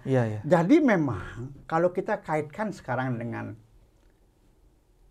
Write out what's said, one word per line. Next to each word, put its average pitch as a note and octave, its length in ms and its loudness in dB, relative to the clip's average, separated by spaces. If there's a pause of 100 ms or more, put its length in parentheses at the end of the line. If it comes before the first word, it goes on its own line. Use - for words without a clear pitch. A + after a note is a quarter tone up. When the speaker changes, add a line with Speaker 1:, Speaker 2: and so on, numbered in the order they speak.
Speaker 1:
Iya, B2+ 240 2
iya. G#2+ 160 -6
Speaker 2:
jadi E3+ 360 4
memang E3 580 0 (280)
kalau E3+ 260 2
kita G#3 280 -4
kaitkan D#3+ 520 -4
sekarang B2+ 440 -4
dengan A2+ 380 -8 (1600)